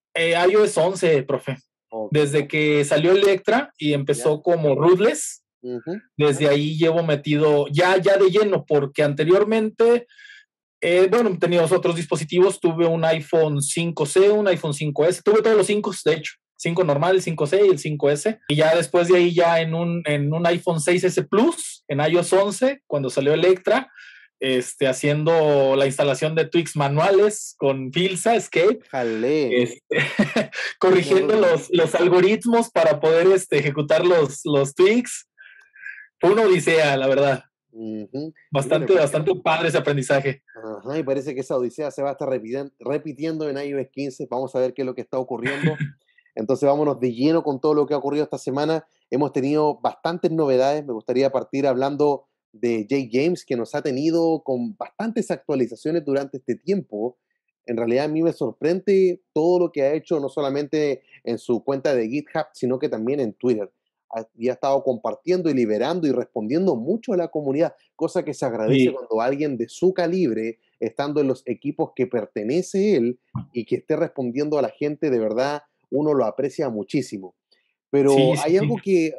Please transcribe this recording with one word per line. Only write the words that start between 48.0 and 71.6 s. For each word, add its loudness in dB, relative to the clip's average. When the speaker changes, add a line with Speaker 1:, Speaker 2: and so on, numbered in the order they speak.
Speaker 2:
esta -8
semana. -4
Hemos 0
tenido 0
bastantes -4
novedades. 0
Me -8
gustaría 0
partir -2
hablando 0
de -2
Jay -2
James, -2
que -4
nos -6
ha -6
tenido 0
con -4
bastantes -6
actualizaciones -4
durante -4
este -6
tiempo. -6
En -6
realidad, 0
a -4
mí -2
me 2
sorprende 0
todo 2
lo 0
que -4
ha 2
hecho, -4
no -4
solamente -4
en -4
su -4
cuenta -2
de 0
GitHub, -6
sino -4
que -4
también -4
en -4
Twitter. -2
Ha, -10
y -4
ha -2
estado -2
compartiendo -2
y 0
liberando 0
y 2
respondiendo -2
mucho -4
a 0
la -4
comunidad, -2
cosa -4
que -8
se -6
agradece 2
Speaker 1:
Sí. 2
Speaker 2:
cuando -4
alguien -2
de -4
su 0
calibre, -2
estando -2
en 2
los -2
equipos -6